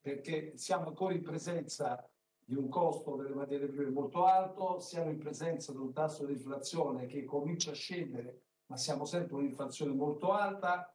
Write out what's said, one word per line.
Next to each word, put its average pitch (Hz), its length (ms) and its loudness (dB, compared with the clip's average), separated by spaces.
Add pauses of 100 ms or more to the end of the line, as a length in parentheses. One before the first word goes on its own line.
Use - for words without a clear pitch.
perché 143 560 -2
siamo 170 320 0
ancora 180 260 0
in 156 80 2
presenza 151 840 -2 (380)
di 123 100 -4
un 135 140 0
costo 151 480 2
delle 135 180 -4
materie 139 340 -2
prime 135 220 0
molto 143 340 2
alto, 190 560 6
siamo 165 300 -2
in 151 80 -2
presenza 147 540 -2
di 131 60 -8
un 131 140 -4
tasso 151 340 0
di 139 60 0
inflazione 131 760 -2
che 135 180 -4
comincia 156 460 0
a 143 40 -4
scendere, 127 680 -6 (240)
ma 131 100 -10
siamo - 280 -2
sempre 151 320 -2
un'inflazione 139 560 -2
molto 151 400 2
alta 196 640 2